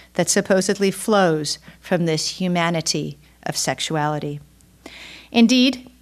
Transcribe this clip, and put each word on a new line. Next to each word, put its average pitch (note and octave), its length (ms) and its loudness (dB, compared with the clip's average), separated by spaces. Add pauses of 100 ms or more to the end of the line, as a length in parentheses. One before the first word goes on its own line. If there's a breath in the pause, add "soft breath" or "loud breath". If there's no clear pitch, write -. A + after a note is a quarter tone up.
(140 soft breath)
that E3+ 140 0
supposedly G3 640 0
flows F3+ 680 0 (200 loud breath)
from F3 260 -2
this D#3 340 -4
humanity E3+ 760 -2 (280 soft breath)
of - 120 -6
sexuality. D3 840 -4 (880 loud breath)
Indeed, B3 580 4 (140)